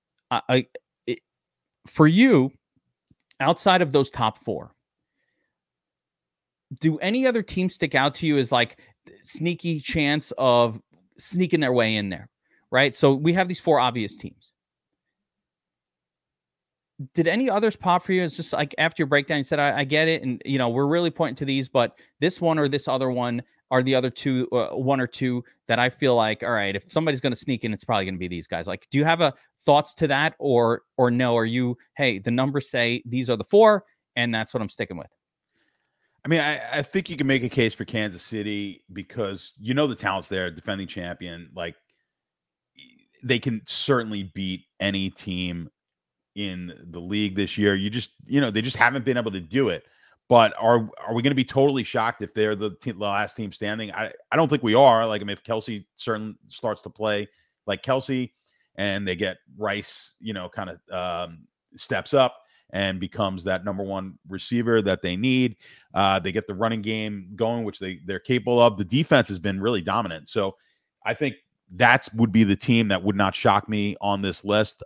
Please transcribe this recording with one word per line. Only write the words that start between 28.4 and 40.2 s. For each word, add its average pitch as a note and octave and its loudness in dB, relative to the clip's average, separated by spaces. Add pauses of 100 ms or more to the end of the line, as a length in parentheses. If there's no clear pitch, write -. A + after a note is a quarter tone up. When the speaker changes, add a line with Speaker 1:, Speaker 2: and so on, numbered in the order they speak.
Speaker 1:
guys." E2+ -8
Like, F#2 -10
do C#3 -2
you C#3+ 4
have E3 2
a D3 2 (300)
thoughts D3 4
to D#3+ 0
that, C#3+ 0
or, A#2+ 2 (140)
or B2 4
no? A#2+ 2
Are A2+ 2
you, B2 -2 (200)
"Hey, B2+ 2
the G2+ -4
numbers C3+ 0
say A#2+ -2
these B2 -4
are A#2+ 0
the G#2+ -8
four, G#3 6 (300)
and A#2+ -2
that's A2 -6
what A#2+ -4
I'm G2+ -6
sticking G2 -8
with"? D2 -14 (1160)
Speaker 2:
I - -4
mean, D#3+ 4
I, D3 -2 (100)
I D3 -2
think - -4
you E3 -8
can C3+ 0
make C3+ 4
a B2 -4
case A2+ 2
for - -10
Kansas G#2 -6
City G#2 -8
because G2 -8
you A2+ -4
know D3 2
the B2 -6
talent's G2 -4